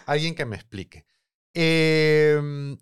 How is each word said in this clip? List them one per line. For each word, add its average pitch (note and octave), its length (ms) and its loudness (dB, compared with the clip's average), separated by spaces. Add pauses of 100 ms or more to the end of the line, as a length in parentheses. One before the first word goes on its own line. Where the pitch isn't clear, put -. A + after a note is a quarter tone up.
alguien D#3 300 -2
que D3 100 -6
me G#2+ 100 -8
explique. - 500 -16 (480)
Em, D3+ 1300 2